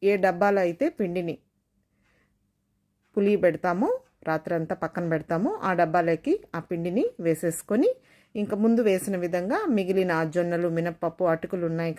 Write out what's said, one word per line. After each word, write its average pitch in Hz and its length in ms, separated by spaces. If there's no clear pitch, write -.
ఏ 202 40
డబ్బాలో 196 400
అయితే 175 220
పిండిని 175 380
పులియ 202 320
పెడతామో, 180 440
రాత్రంతా 160 540
పక్కన 175 280
పెడతామో, 170 400
ఆ 190 120
డబ్బాలోకి 165 540
ఆ 165 120
పిండిని 175 340
వేసేసుకొని, 175 680
ఇంకా 208 220
ముందు 226 260
వేసిన 190 360
విధంగా 180 340
మిగిలిన 185 440
ఆ 165 40
జొన్నలు, 175 340
మినపప్పు, 170 540
అటుకులు 175 360
ఉన్నాయి 165 300